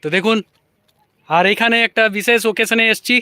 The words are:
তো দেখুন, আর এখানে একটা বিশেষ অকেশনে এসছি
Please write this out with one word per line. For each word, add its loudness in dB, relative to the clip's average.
তো -8
দেখুন, 0
আর 2
এখানে 0
একটা 0
বিশেষ 0
অকেশনে 0
এসছি -2